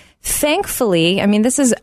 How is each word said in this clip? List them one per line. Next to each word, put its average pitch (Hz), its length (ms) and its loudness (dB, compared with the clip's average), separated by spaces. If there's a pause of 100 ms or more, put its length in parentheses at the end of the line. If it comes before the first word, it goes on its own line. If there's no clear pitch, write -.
(220)
thankfully, 202 1000 -2
I - 40 0
mean, 208 160 2
this 254 180 0
is 247 220 2